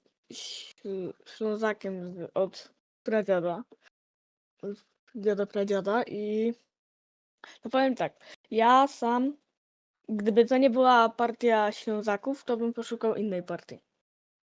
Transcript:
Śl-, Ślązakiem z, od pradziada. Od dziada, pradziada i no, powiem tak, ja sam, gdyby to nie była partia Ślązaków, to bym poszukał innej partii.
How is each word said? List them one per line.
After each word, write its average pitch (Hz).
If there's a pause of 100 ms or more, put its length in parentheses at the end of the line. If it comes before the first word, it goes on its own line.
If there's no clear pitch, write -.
(320)
Śl-, - (120)
Ślązakiem 208
z, 175
od - (280)
pradziada. 190 (960)
Od 202 (300)
dziada, 202
pradziada 202
i 214 (1120)
no, 226
powiem 262
tak, - (260)
ja 247
sam, 254 (720)
gdyby 214
to 254
nie 262
była 247
partia 226
Ślązaków, 214
to 240
bym 233
poszukał 233
innej 196
partii. 170 (720)